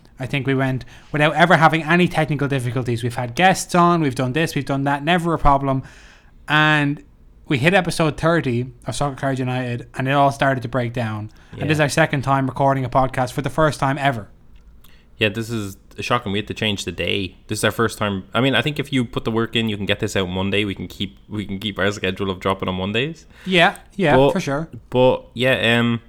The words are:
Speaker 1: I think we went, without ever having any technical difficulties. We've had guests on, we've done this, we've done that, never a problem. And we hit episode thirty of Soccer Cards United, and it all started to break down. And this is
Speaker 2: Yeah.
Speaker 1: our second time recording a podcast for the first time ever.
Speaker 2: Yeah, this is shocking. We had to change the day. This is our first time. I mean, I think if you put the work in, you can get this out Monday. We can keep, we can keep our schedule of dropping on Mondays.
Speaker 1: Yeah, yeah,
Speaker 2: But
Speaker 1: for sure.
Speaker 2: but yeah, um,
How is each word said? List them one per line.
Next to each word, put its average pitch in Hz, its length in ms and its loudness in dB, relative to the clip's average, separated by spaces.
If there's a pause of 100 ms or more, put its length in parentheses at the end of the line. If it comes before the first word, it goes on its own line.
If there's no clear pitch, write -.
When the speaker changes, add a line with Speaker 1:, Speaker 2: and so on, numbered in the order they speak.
(180)
Speaker 1:
I 127 80 -8
think 131 220 -4
we 135 60 2
went, 131 300 0 (260)
without 151 240 2
ever 170 220 6
having 156 280 4
any 175 240 4
technical 143 400 0
difficulties. 123 540 -2
We've 120 120 -4
had 120 200 -6
guests 185 400 2
on, 175 280 4
we've 131 120 0
done 127 180 -2
this, 160 220 0
we've 139 100 -2
done 139 200 -2
that, 139 200 -2
never 170 300 2
a 143 40 0
problem. 139 440 2 (680)
And 151 540 2 (440)
we 143 120 0
hit 160 140 2
episode 170 440 0
thirty 131 560 0 (140)
of - 100 -8
Soccer 143 200 -2
Cards 135 220 -4
United, 127 480 -4 (100)
and 131 120 -4
it 135 40 0
all 139 200 4
started 135 300 0
to 127 60 -6
break 120 240 -2
down. 107 380 -6 (220)
And - 180 -8
this 151 60 2
is - 20 0
Speaker 2:
Yeah. 151 60 4
Speaker 1:
our 139 40 2
second 151 340 0
time 135 260 0
recording 135 360 0
a 117 60 -4
podcast 131 420 0
for 147 100 -4
the 135 80 -4
first 156 280 0
time 139 200 0
ever. 131 280 -2 (920)
Speaker 2:
Yeah, 110 100 2
this 110 220 -6
is 101 260 -6 (240)
shocking. 110 320 -2
We 104 60 0
had 107 100 -6
to 98 60 -6
change 104 300 -4
the 90 80 -6
day. 92 440 -4 (120)
This 104 100 -6
is - 60 -2
our 110 60 4
first 113 280 -2
time. 101 340 -2
I 113 80 0
mean, 131 140 2
I 113 80 2
think 147 160 -4
if 135 140 -6
you 127 120 0
put - 200 -8
the 117 60 -2
work 113 240 -2
in, 113 140 0
you 104 80 -4
can 98 100 -6
get 98 140 -2
this 104 160 -2
out 95 120 0
Monday. 98 360 -2
We 98 100 -4
can 92 140 -10
keep, - 300 -10 (100)
we 104 160 -8
can 95 140 -8
keep 98 200 -8
our 95 140 0
schedule 95 380 -4
of 92 100 -6
dropping 95 280 -2
on 92 80 -4
Mondays. 113 500 -6 (180)
Speaker 1:
Yeah, 185 320 4 (180)
yeah, 160 220 4
Speaker 2:
But 139 160 6
Speaker 1:
for 190 80 -2
sure. 143 280 -4 (200)
Speaker 2:
but 127 460 4
yeah, 117 440 2
um, 117 300 0